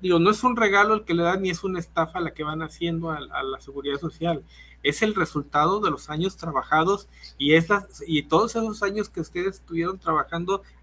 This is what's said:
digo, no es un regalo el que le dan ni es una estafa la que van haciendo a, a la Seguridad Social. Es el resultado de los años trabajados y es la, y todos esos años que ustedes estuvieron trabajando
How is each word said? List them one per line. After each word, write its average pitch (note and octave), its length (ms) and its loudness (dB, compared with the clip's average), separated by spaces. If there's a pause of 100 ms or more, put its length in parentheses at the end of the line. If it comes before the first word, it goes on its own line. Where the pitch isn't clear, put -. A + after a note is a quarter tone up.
digo, F3+ 160 4
no F3 120 6
es G#3+ 140 2
un B3 100 4
regalo G#3 380 4
el G#3+ 120 0
que E3+ 100 -2
le E3+ 80 2
dan F3+ 180 2
ni F#3+ 80 -2
es F3+ 160 -4
una F#3 140 -2
estafa E3+ 420 -2
la E3 140 -4
que D3+ 100 -8
van D#3 160 -6
haciendo E3 500 -4
a, D#3 60 -4
a C#3 260 -6
la C3+ 180 -6
Seguridad C#3 380 -6
Social. E3 460 -4 (380)
Es D3 180 2
el G#3+ 140 2
resultado D#3+ 640 0
de F#3+ 100 0
los C#3 200 -8
años E3 260 -4
trabajados E3 720 0 (300)
y D3 160 4
es E3 160 6
la, G3 160 0 (200)
y D3+ 180 -2
todos G3+ 300 2
esos A3 280 -4
años G3+ 260 -2
que E3+ 140 -8
ustedes F#3 340 -6
estuvieron E3+ 420 -4
trabajando E3+ 640 -2 (200)